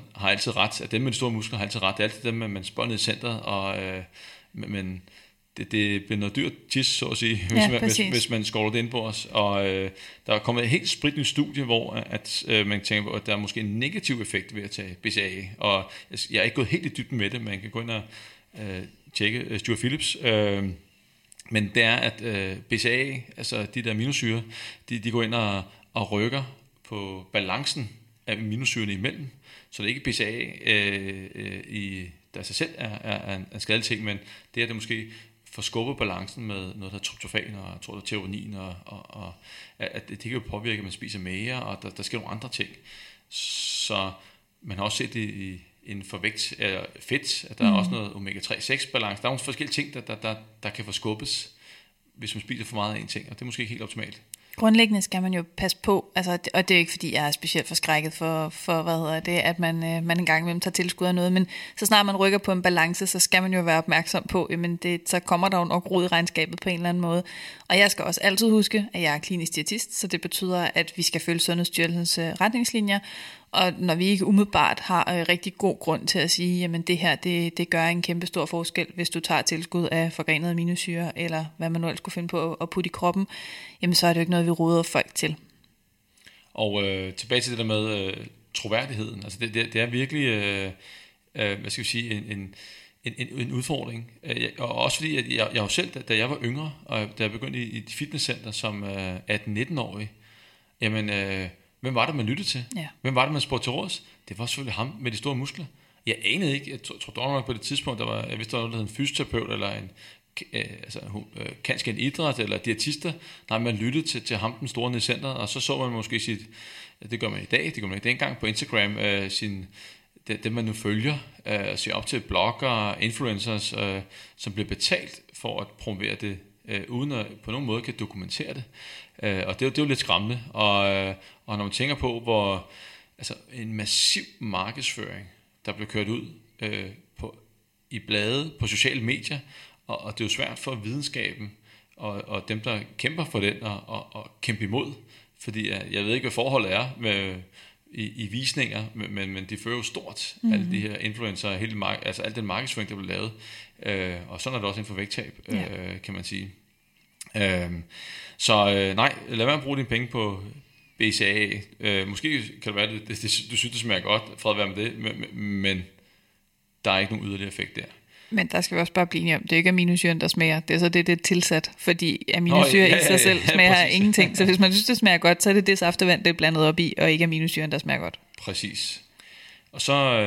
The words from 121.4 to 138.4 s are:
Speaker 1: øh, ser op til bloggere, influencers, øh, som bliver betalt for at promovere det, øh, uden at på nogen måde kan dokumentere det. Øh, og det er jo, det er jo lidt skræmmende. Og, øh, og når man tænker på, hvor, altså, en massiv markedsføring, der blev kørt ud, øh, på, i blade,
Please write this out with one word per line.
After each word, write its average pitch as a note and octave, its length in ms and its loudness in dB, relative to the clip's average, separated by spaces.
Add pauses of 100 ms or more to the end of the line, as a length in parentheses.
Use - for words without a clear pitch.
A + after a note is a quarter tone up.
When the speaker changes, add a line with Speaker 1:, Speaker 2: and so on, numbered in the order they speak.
Speaker 1:
øh, G2 320 -2
ser - 160 -2
op G#2+ 120 -2
til B2 140 -2
bloggere, G#2 840 0
influencers, A2 720 -2
øh, G2+ 280 -2 (340)
som - 180 -10
bliver G2+ 140 -2
betalt - 540 -2 (120)
for G#2+ 280 -6
at G2+ 60 -6
promovere G2+ 480 -6
det, G2+ 220 -6 (300)
øh, G2+ 220 -4
uden B2+ 220 -4
at A2 140 -4 (180)
på G#2+ 80 -8
nogen C3 160 -4
måde A2+ 140 0
kan A#2+ 180 -8
dokumentere F#2+ 540 -8
det. B2+ 100 -10 (600)
Øh, G2 240 0
og F#2+ 120 -4
det - 20 0
er B2+ 40 2
jo, C3+ 40 4
det - 80 -4
er D3 60 4
jo D3 40 2
lidt C3+ 120 2
skræmmende. G#2+ 400 2 (100)
Og, G2+ 440 4
øh, G2 220 0 (300)
og G#2+ 120 -4
når G#2 80 -2
man G2 80 -6
tænker C#3 220 0
på, B2 240 -2
hvor, G#2 520 2 (460)
altså, - 160 -8 (200)
en A2 200 -8
massiv - 500 2 (160)
markedsføring, G#2 840 -6 (400)
der G#2 80 -4
blev G#2 140 -8
kørt G#2 200 -2
ud, A#2 180 -4 (340)
øh, G#2+ 260 -6 (320)
på, - 200 -10 (520)
i A2 100 -8
blade, A#2+ 600 0